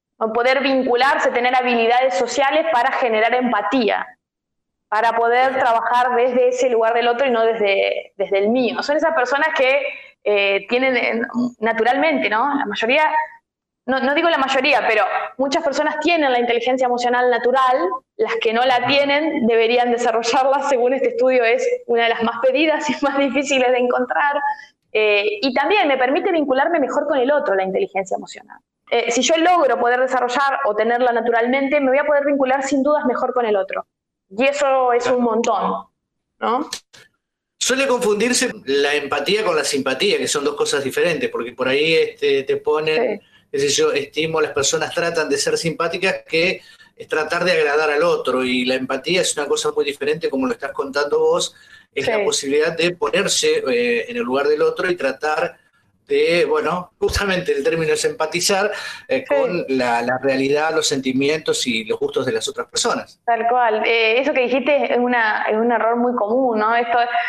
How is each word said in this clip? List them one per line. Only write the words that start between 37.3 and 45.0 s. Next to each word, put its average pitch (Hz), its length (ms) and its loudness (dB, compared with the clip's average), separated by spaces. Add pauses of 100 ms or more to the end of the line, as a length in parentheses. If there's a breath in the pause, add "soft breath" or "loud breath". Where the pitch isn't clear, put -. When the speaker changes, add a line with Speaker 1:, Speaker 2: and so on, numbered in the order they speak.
Speaker 2:
Suele 262 280 0
confundirse 247 640 0 (160)
la 143 280 2
empatía 147 500 -2
con 170 120 0
la 143 80 0
simpatía, 143 540 0
que 131 100 -4
son 143 160 -2
dos 147 100 -2
cosas 147 300 -2
diferentes, 143 460 -2
porque 117 220 -8
por 127 140 -6
ahí, 147 280 2
este, 143 480 0
te 139 160 -2
ponen, 156 600 -2
Speaker 1:
Sí. - 60 -20 (240 soft breath)
Speaker 2:
qué 139 80 -4
sé 143 120 0
yo, 151 220 2
estimo, 156 480 -4
las 147 120 -2
personas 147 420 -2
tratan 165 360 -2